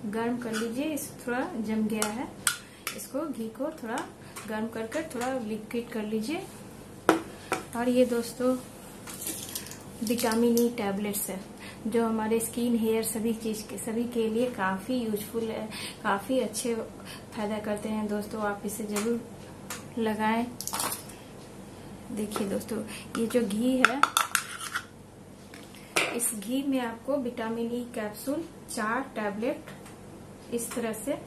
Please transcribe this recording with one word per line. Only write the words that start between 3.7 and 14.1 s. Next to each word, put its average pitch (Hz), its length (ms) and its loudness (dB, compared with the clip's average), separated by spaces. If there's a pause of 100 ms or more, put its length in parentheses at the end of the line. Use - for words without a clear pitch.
गर्म 214 180 0
कर 220 200 -4
कर 294 160 0 (120)
थोड़ा 254 240 2
लिक्विड 226 500 -2
कर 220 140 -2
लीजिए। 220 400 0 (1300)
और 240 120 4
ये 247 180 10
दोस्तों 240 500 2 (1500)
विटामिन 233 540 6
ई 240 100 8
टैबलेट्स 202 640 0
है - 280 -6 (280)
जो 226 200 4
हमारे 220 340 4
स्किन, 240 360 2
हेयर 220 260 6
सभी 220 300 2
चीज 214 300 0
के, - 160 -6
सभी 233 260 0
के 226 240 2